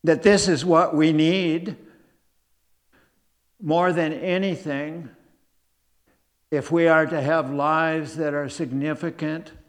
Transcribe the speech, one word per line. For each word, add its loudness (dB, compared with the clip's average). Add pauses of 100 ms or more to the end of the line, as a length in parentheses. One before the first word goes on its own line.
that 2
this 6
is 0
what 4
we 4
need 0 (1900)
more 2
than -2
anything -4 (1400)
if -4
we 4
are 6
to -4
have -2
lives -2
that -4
are -4
significant -8 (180)